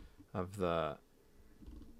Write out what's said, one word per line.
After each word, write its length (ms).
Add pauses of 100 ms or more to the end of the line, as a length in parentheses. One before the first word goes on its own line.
(340)
of 240
the 400 (1040)